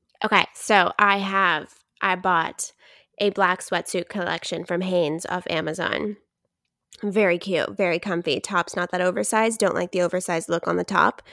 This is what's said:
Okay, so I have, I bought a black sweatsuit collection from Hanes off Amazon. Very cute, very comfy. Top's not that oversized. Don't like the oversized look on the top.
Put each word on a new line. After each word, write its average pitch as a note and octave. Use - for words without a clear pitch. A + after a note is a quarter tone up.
Okay, G#3+
so F#3+
I G3+
have, F#3+
I F#3
bought F3+
a G3+
black F#3
sweatsuit F3
collection F3
from F3
Hanes F3
off F3+
Amazon. E3+
Very G3
cute, F3
very F3
comfy. E3+
Top's -
not F3
that F3+
oversized. G#3+
Don't -
like F3
the F#3
oversized F3
look E3+
on F3
the F3+
top. F3